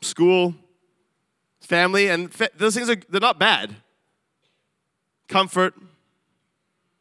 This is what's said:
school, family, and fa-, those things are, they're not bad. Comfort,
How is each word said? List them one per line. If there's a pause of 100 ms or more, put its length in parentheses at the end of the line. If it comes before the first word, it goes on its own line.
school, (1040)
family,
and
fa-,
those
things
are, (120)
they're
not
bad. (1500)
Comfort, (1300)